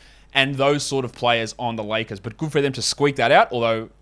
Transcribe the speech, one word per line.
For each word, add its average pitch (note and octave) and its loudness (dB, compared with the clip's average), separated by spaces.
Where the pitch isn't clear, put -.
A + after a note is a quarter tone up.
and C#3 2
those C#3 2
sort C3+ -2
of A#2 -10
players A#2 0
on A#2 -6
the A2 -6
Lakers. G#2+ -4
But - -12
good D#3 -6
for D3+ 0
them C#3+ 0
to A#2 -8
squeak C#3 -2
that A#2+ 2
out, G3 6
although A2+ 0